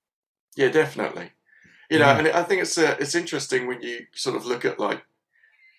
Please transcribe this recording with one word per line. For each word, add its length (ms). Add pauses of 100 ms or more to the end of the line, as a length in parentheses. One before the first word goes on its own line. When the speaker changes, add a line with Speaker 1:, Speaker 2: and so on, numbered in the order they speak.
(580)
Speaker 1:
Yeah, 100
definitely. 640 (580)
You 100
know, 80
Speaker 2:
Mm. 120
Speaker 1:
and 80
I 160
think 180
it's, 160
uh, 220
it's 160
interesting 520
when 140
you 320
sort 220
of 100
look 200
at, 160
like, 200 (760)